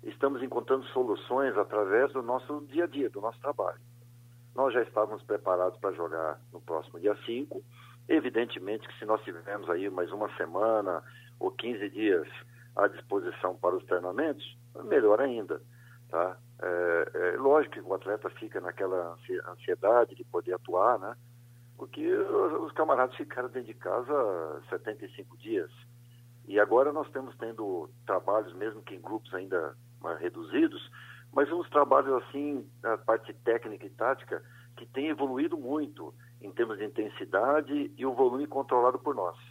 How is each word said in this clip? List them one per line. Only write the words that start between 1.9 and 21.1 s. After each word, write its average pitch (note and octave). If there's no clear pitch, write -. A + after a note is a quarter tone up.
do B2+
nosso B2
dia D3+
a F3
dia, C#3
do G2+
nosso A#2+
trabalho. A#2+
Nós C3
já A#2+
estávamos G#2+
preparados F#2
pra G2
jogar D#2+
no E2+
próximo E2
dia G2+
cinco. C3+
Evidentemente A2+
que -
se A2
nós G#2+
tivermos F2+
aí F#2
mais F2+
uma G2+
semana F#2+
ou -
quinze G#2
dias F#2
à G2+
disposição F#2
para F2+
os F2+
treinamentos, F#2
melhor A2+
ainda, A2+
tá? F2+
É, F2
é -
lógico C#3
que G#2+
o F#2
atleta F#2+
fica G#2+
naquela F2+
ansi-, F2+
ansiedade G2
de -
poder F2
atuar, F#2+
né? G#2